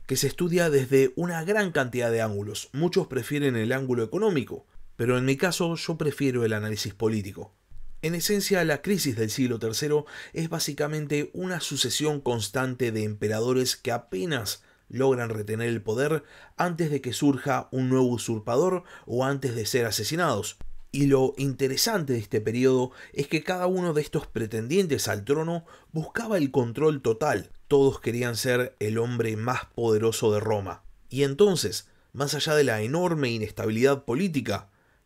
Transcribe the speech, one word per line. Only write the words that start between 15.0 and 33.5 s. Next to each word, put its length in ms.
retener 400
el 140
poder 400
antes 340
de 120
que 100
surja 580
un 200
nuevo 160
usurpador 800
o 220
antes 280
de 120
ser 180
asesinados. 720
Y 140
lo 320
interesante 800
de 40
este 220
periodo 520
es 160
que 160
cada 220
uno 260
de 80
estos 260
pretendientes 800
al 200
trono 400
buscaba 460
el 120
control 520
total. 480
Todos 320
querían 340
ser 440
el 180
hombre 400
más 380
poderoso 580
de 80
Roma. 420
Y 140
entonces, 680
más 180
allá 220
de 100
la 160
enorme 480
inestabilidad 800